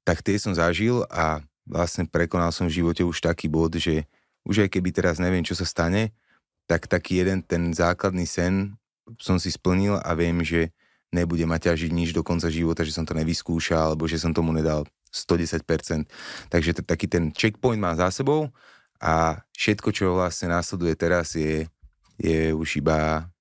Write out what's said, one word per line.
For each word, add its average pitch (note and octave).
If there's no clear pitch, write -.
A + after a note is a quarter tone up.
tak -
tie G2+
som G#2
zažil F2
a D#2
vlastne E2+
prekonal E2+
som F2
v E2+
živote E2+
už E2+
taký E2+
bod, D#2+
že D#2
už G2+
aj F#2
keby F#2
teraz F2
neviem, F2+
čo -
sa F2+
stane, F#2
tak E2
taký F2+
jeden F#2
ten E2+
základný F2
sen G2
som -
si F2+
splnil F#2+
a -
viem, E2+
že E2
nebude E2+
ma E2
ťažiť E2
nič E2+
do E2
konca E2
života, E2
že D#2
som E2
to D#2
nevyskúšal, D#2+
alebo D#2
že D#2+
som D#2+
tomu E2
nedal D#2
sto -
desať E2+
percent. D#2
Takže E2+
t-, -
taký -
ten E2+
checkpoint A2+
mám F#2+
za F2
sebou D3
a D#2+
všetko, -
čo F#2
vlastne F2+
následuje E2+
teraz, E2+
je, D#2
je D#2+
už D#2
iba D#2